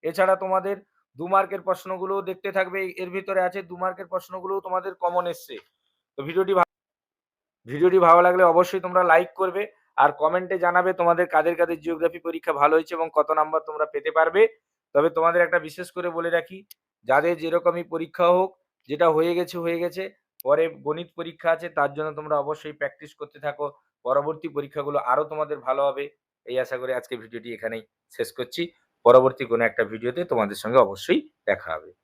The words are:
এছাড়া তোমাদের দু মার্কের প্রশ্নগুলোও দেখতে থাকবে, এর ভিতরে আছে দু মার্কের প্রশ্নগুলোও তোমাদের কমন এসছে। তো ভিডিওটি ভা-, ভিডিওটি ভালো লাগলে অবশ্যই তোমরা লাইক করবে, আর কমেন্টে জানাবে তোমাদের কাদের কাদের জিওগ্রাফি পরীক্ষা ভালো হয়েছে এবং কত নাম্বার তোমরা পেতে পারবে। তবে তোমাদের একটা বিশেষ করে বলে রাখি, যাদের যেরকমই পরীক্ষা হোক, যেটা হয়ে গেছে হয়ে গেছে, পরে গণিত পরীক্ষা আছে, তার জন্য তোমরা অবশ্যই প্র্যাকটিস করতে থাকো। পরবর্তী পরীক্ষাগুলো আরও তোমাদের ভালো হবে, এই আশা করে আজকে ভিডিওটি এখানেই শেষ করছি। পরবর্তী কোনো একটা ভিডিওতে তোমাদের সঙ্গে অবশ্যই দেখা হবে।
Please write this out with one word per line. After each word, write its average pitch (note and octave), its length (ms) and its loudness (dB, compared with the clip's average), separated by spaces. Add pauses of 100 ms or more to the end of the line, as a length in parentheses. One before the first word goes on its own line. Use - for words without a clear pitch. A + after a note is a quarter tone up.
এছাড়া F#3 320 2
তোমাদের F#3+ 400 -2 (400)
দু D3+ 100 -8
মার্কের F#3+ 360 0
প্রশ্নগুলোও F#3 640 -6
দেখতে F#3 240 -8
থাকবে, F#3+ 280 -2 (160)
এর F3+ 140 -8
ভিতরে F#3+ 320 -4
আছে F3+ 200 -4
দু F3 140 -16
মার্কের F#3 320 -6
প্রশ্নগুলোও F#3+ 520 -8
তোমাদের F#3 340 -6
কমন F3 320 -2
এসছে। E3 280 -10 (640)
তো - 40 -10
ভিডিওটি F3 320 -2
ভা-, F3+ 180 4 (920)
ভিডিওটি E3+ 320 2
ভালো E3+ 240 8
লাগলে F3+ 220 4
অবশ্যই F3+ 420 2
তোমরা F#3 180 2
লাইক F3 300 4
করবে, F#3 280 -4 (340)
আর C#3+ 160 4
কমেন্টে F3 460 -2
জানাবে F3 340 2
তোমাদের F3 360 2
কাদের D#3+ 280 2
কাদের E3+ 240 0
জিওগ্রাফি E3 400 -4
পরীক্ষা E3 320 -6
ভালো D3 220 4
হয়েছে D#3+ 200 0
এবং E3 200 -4
কত D3+ 160 2
নাম্বার D#3 360 0
তোমরা D3+ 200 -4
পেতে D3+ 240 -6
পারবে। D#3+ 320 4 (520)
তবে D3 160 4
তোমাদের E3 320 2
একটা E3+ 160 2
বিশেষ D#3+ 340 -8
করে F3 180 -6
বলে E3+ 200 -6
রাখি, E3+ 280 -2 (500)
যাদের D3 300 4
যেরকমই E3+ 460 -2
পরীক্ষা E3 440 -4
হোক, F#3 220 2 (380)
যেটা D3+ 200 2
হয়ে D#3+ 260 2
গেছে F3 240 -4
হয়ে E3+ 200 -4
গেছে, F3 240 -6 (400)
পরে D3 220 2 (180)
গণিত D#3 340 -6
পরীক্ষা E3 340 -6
আছে, E3 180 -2
তার C#3+ 260 -2
জন্য D#3 220 -6
তোমরা D3+ 220 -4
অবশ্যই D3+ 380 -6
প্র্যাকটিস D3 380 -10
করতে D3 260 -18
থাকো। D3 260 -6 (380)
পরবর্তী D3 440 -2
পরীক্ষাগুলো C#3+ 580 -6
আরও C3+ 180 2
তোমাদের D3+ 360 -6
ভালো C3 240 -2
হবে, C#3 200 -2 (420)
এই A#2+ 120 -6
আশা B2+ 200 -4
করে B2+ 160 -6
আজকে B2 220 -8
ভিডিওটি A2+ 360 -14
এখানেই A2+ 300 -8 (320)
শেষ A#2 180 -4
করছি। B2+ 300 -8 (420)
পরবর্তী B2+ 400 8
কোনো A#2 200 0
একটা A2+ 200 0
ভিডিওতে A2+ 400 -6
তোমাদের G#2 380 -2
সঙ্গে A#2+ 160 2
অবশ্যই G#2+ 420 2 (260)
দেখা G2 260 -4
হবে। D#2+ 180 -10 (140)